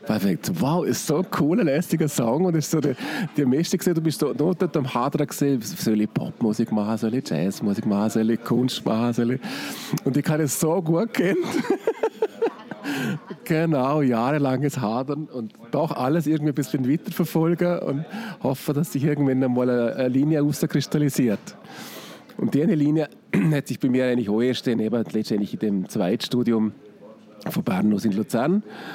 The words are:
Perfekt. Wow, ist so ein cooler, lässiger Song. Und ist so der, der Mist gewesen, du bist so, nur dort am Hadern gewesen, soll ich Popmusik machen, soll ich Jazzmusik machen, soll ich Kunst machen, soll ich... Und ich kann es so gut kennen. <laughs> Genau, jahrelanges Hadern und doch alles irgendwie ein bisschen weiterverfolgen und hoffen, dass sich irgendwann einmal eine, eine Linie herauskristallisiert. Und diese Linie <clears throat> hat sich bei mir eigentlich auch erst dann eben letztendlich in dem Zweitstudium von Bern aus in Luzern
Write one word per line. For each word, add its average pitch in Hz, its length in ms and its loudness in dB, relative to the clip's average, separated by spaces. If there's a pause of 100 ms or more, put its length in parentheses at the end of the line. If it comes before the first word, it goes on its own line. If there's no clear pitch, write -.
Perfekt. 98 560 0
Wow, 156 240 2
ist - 220 -2
so 156 120 2
ein 185 120 -2
cooler, 175 340 2
lässiger 156 440 2
Song. 135 360 0
Und 170 120 2
ist 151 140 -2
so 160 100 2
der, 139 140 0 (420)
der 147 100 2
Mist 143 260 2
gewesen, 180 220 2
du 160 80 0
bist 156 180 0
so, 131 140 0
nur 165 200 2
dort 170 220 0
am 131 160 -2
Hadern 135 340 0
gewesen, 139 360 0
soll 107 400 0
ich 107 100 0
Popmusik 117 600 0
machen, 107 260 0
soll 110 160 0
ich 131 140 -2
Jazzmusik 98 580 0
machen, 104 240 2
soll 110 200 2
ich 113 140 0
Kunst 127 400 0
machen, 117 300 0
soll 120 180 0
ich... 131 80 -4 (640)
Und 131 120 0
ich 147 80 0
kann 156 160 2
es 147 180 -2
so 170 240 2
gut 165 300 0
kennen. - 300 2
<laughs> - 20 -6 (2000)
Genau, 156 580 2
jahrelanges 131 800 2
Hadern 131 440 -2
und 120 280 -8 (180)
doch 151 220 0
alles 143 340 0
irgendwie 151 240 2
ein 135 40 -2
bisschen 131 360 -2
weiterverfolgen 170 880 0
und 143 260 -4 (380)
hoffen, 135 320 -2
dass - 180 -2
sich 131 120 0
irgendwann 139 380 2
einmal 127 280 2
eine, 120 260 2
eine 131 120 0
Linie 147 300 2
herauskristallisiert. 143 1160 0 (800)
Und - 180 0
diese 165 200 2
Linie 151 340 2 (240)
<clears throat> 175 200 4
hat 143 160 0
sich 123 100 -6
bei 139 100 2
mir 127 180 4
eigentlich 123 220 2
auch 107 120 2
erst 123 260 0
dann 113 140 2
eben 110 320 0
letztendlich 104 420 0
in 90 60 -6
dem 98 280 0
Zweitstudium 110 840 0 (760)
von - 140 -2
Bern 95 300 2
aus 101 120 0
in 107 80 2
Luzern 127 500 0 (320)